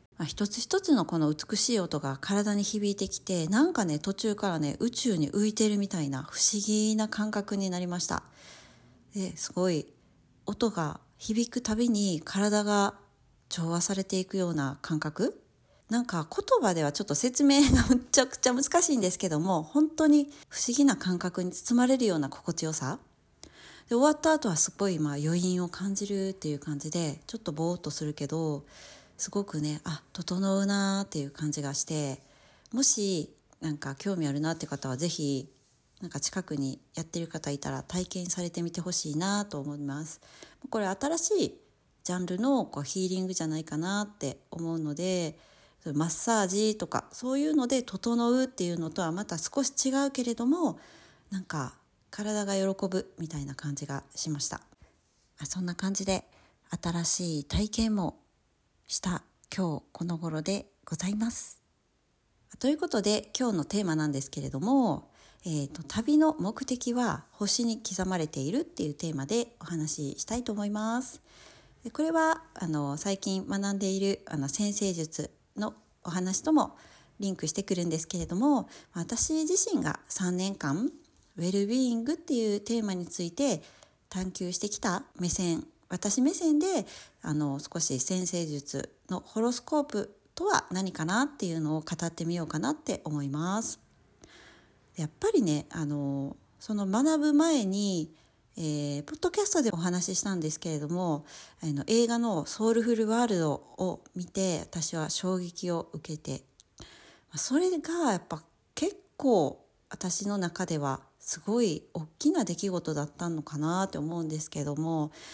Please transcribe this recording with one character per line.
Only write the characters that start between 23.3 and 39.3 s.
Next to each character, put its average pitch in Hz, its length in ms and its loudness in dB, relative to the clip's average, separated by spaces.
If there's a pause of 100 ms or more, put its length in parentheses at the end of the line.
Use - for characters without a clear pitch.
で、 233 60 4
終 - 40 6
わ 285 100 8
っ 302 100 2
た 320 120 4
後 302 180 2
は 165 60 2
す - 200 2
ご 196 140 2
い、 175 80 0
ま 151 140 2
あ、 - 20 -2 (100)
余 165 160 2
韻 180 240 2
を 175 60 -4
感 196 240 -4
じ 196 140 -4
る 196 220 -2
っ 190 40 -4
て 190 140 -8
い 151 80 -2
う 143 40 -6
感 143 200 -6
じ 156 100 -8
で、 156 380 -2
ち - 80 -10
ょ - 20 -6
っ - 40 -18
と 170 100 -6
ぼ 165 240 -2
ー - 20 -6
っ - 20 -16
と 151 120 -8
す - 120 -6
る 151 120 -4
け 147 100 -6
ど、 151 400 -2 (540)
す - 100 -4
ご 202 140 -2
く 165 180 -6
ね、 151 220 -2
あ、 156 180 -8 (120)
整 190 440 0
う 196 80 2
な 196 380 2
ー - 20 -10
っ - 20 -10
て 160 120 -4
い 143 60 -2
う 139 40 -8
感 151 220 -2
じ 147 100 -4
が 139 140 -4
し - 80 0
て、 147 400 -4 (480)
も 233 100 0
し 196 480 2 (320)
な 160 100 -2
ん 147 60 -4
か 139 160 -8
興 196 220 -4
味 165 100 0
あ 139 60 0
る 143 80 -2
な 160 140 0
っ - 20 -6
て 160 100 -8
方 156 240 -6
は 127 80 -2
ぜ 160 100 0
ひ、 143 400 -2 (540)
な 180 60 -8
ん - 20 -14
か 180 100 -8
近 - 220 -4
く 156 140 -6
に 135 240 -4 (160)
や 165 80 -4
っ - 20 -14
て 170 140 -6
る 165 80 -4
方 156 240 -6
い 143 80 -4
た 143 100 -6
ら 131 140 -6
体 180 240 -4
験 180 240 -6
さ 185 100 -4
れ 175 80 -4
て 175 140 -6
み 165 80 -4
て 175 100 -6
ほ 180 100 -6
し 160 200 -4
い 143 40 -2
な 196 300 0